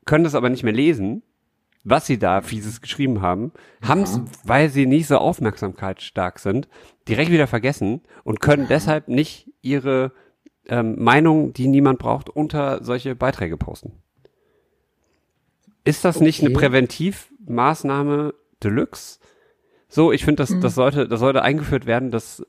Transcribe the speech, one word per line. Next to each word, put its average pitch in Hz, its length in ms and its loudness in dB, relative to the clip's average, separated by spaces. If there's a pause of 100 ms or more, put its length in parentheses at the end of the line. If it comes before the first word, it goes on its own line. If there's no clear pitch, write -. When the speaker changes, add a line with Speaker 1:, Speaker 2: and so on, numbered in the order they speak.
Speaker 1:
können 156 180 4
das 151 120 0
aber 123 140 2
nicht 127 140 -4
mehr 113 100 0
lesen, 131 500 0 (600)
was 131 220 0
sie 131 120 -2
da 95 240 2
Fieses 110 400 -10
geschrieben 131 400 -4
haben, 95 300 -2 (340)
haben's, 170 300 0
Speaker 2:
Ja. 120 80 -4 (220)
Speaker 1:
weil 143 240 2
sie 139 160 2
nicht 147 220 2
so 139 100 4
aufmerksamkeitsstark - 1200 -4
sind, 110 300 -4 (400)
direkt 135 220 0
wieder 156 160 4
vergessen 117 540 -2 (220)
und 110 160 -6
können 147 240 4
Speaker 2:
Ja. 117 60 -6
Speaker 1:
deshalb 156 400 0
nicht 139 420 -2 (100)
ihre, 131 520 -2 (540)
ähm, 117 360 -2
Meinung, 147 500 4
die 127 140 -2
niemand 139 320 4
braucht, 123 300 -4
unter 147 540 -4
solche 123 320 -6
Beiträge 104 420 -4
posten. - 340 -10 (1900)
Ist 151 200 0
das 170 160 2
nicht 156 200 2
eine 147 140 2
Speaker 2:
Okay. 120 40 2
Speaker 1:
Präventivmaßnahme 143 1700 -2 (300)
Deluxe? - 560 -4 (680)
So, 156 220 4
ich - 140 0
find, 151 140 2
das, 139 120 0
Speaker 2:
Mhm. 180 100 0
Speaker 1:
das 127 140 0
sollte, 139 320 2
das 117 120 -4
sollte 131 240 2
eingeführt 143 420 -2
werden, 120 240 -2
dass, - 400 -8